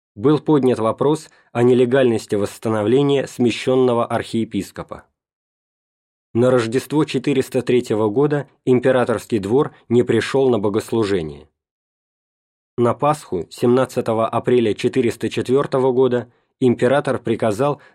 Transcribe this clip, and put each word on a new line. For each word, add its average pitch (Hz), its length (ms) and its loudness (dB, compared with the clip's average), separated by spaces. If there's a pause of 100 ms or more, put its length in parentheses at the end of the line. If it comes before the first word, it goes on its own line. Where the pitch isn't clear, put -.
(160)
Был 143 240 2
поднят 127 400 2
вопрос 123 500 -2 (220)
о 120 100 0
нелегальности 123 720 2
восстановления 117 960 0
смещённого 123 760 0
архиепископа. 104 1000 -6 (1300)
На 123 160 2
Рождество 127 560 0
четыреста 131 560 -2
третьего 113 480 0
года 143 400 -2 (160)
императорский 123 720 0
двор 110 360 -2 (140)
не 120 140 4
пришёл 127 480 0
на 113 80 2
богослужение. 98 880 -4 (1300)
На 117 160 2
Пасху 143 560 -4
семнадцатого 120 800 0
апреля 117 460 0
четыреста 120 560 -2
четвёртого 131 600 -2
года 123 400 0 (300)
император 123 580 0
приказал 120 600 -2 (140)